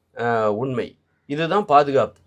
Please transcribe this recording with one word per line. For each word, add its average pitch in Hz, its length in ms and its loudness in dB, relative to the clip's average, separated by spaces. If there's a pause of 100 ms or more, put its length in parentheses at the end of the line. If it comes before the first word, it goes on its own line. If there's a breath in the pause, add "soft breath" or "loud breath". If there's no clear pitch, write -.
(200)
அ, 110 320 0
உண்மை. 120 440 -6 (300)
இதுதான் 165 380 -2
பாதுகாப்பு. 139 640 2